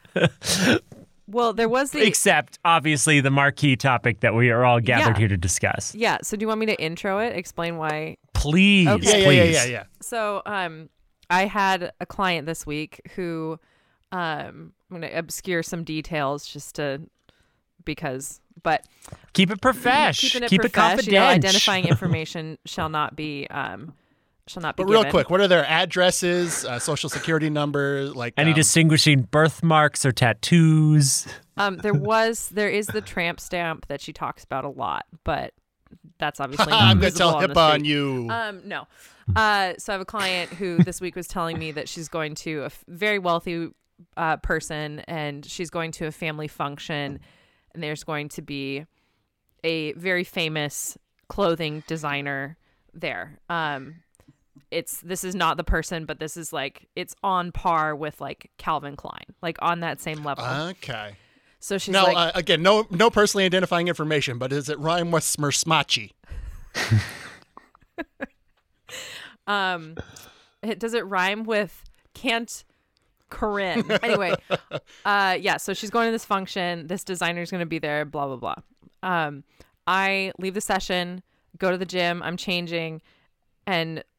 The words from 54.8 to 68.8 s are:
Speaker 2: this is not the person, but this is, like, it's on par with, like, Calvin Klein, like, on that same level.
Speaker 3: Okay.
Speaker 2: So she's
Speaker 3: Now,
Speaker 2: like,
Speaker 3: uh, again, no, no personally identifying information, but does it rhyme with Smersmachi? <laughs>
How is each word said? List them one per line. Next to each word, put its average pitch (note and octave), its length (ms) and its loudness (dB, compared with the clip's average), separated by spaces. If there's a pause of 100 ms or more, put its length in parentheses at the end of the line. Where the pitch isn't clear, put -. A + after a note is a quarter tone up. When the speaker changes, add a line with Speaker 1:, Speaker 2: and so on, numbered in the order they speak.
Speaker 2:
this F3 220 -8
is F#3 120 -6
not E3 220 0
the F3 60 -6
person, D#3+ 420 -2
but D3 140 -10
this D#3 180 -10
is, E3 160 -12
like, - 420 -8
it's F3 280 -10
on F3+ 280 -2
par D#3 440 0
with, D3+ 260 -8
like, C#3+ 360 -12
Calvin C#3+ 380 -4
Klein, - 280 -16 (180)
like, E3+ 200 -8
on E3+ 200 -2
that D#3 200 -6
same D3+ 220 -10
level. C3 220 -6
Speaker 3:
Okay. C3 680 -8 (480)
Speaker 2:
So G3 180 -6
she's F#3+ 160 -6
Speaker 3:
Now, F#3+ 120 6
Speaker 2:
like, F3+ 120 4
Speaker 3:
uh, E3+ 180 2
again, E3+ 280 2
no, G#3+ 260 4
no G3+ 200 4
personally G3+ 360 4
identifying F3 420 2
information, D3+ 500 -2
but B2+ 120 -4
does C#3 200 -4
it D3 100 -6
rhyme E3+ 320 -2
with D#3+ 120 2
Smersmachi? C#3+ 880 0 (640)
<laughs> - 260 2 (2500)